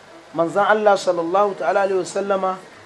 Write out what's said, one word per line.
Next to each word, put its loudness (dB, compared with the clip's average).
manzon 0
Allah 4
sallallahu 0
ta'ala 0
alaihi 0
wasallama -4